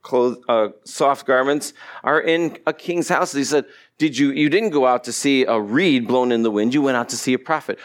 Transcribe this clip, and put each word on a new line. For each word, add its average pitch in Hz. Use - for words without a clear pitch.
clothes, 123
uh, 110
soft 139
garments 139
are 143
in 165
a 156
king's 170
house." 175
He 139
said, 127
"Did 147
you, 139
you 147
didn't 208
go 143
out 123
to 120
see 135
a 113
reed 123
blown 123
in 113
the 117
wind. 107
You 147
went 135
out 120
to 117
see 127
a 123
prophet." 151